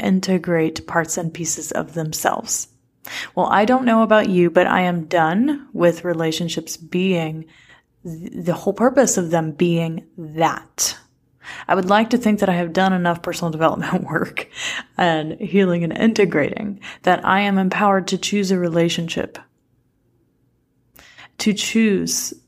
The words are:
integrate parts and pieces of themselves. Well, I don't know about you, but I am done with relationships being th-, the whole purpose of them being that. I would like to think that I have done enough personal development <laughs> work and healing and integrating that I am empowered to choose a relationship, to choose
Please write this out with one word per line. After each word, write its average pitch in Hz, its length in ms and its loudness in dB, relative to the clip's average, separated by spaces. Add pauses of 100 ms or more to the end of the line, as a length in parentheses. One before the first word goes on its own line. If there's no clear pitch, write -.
integrate 175 840 0
parts 165 320 -2
and 165 160 -4
pieces 160 380 -6
of 156 200 -6
themselves. - 760 -4 (680)
Well, 185 160 0
I 208 160 4
don't 254 180 2
know 226 180 4
about 214 280 4
you, 175 180 4
but 175 180 4
I - 140 2
am 175 240 0
done 185 680 0
with 170 320 2
relationships 165 720 -4
being 165 680 -2 (580)
th-, 165 320 -14
the 170 200 -2
whole - 180 -2
purpose 254 440 4
of 170 140 0
them 160 220 0
being 165 540 0 (100)
that. 156 840 -4 (680)
I - 60 4
would 185 160 2
like 220 200 4
to 247 80 4
think 214 220 2
that 196 80 0
I 180 60 2
have 170 180 -2
done 185 200 2
enough 175 300 0
personal 170 280 -4
development 160 540 0
<laughs> - 60 -10
work - 380 -4 (480)
and 160 440 0
healing 175 440 2
and 160 120 -4
integrating 202 840 0 (220)
that 175 220 0
I 190 160 2
am 202 180 2
empowered 190 500 2
to 185 100 -2
choose 196 320 -2
a 185 80 2
relationship, 170 800 -2 (2000)
to 214 140 2
choose 196 840 0 (140)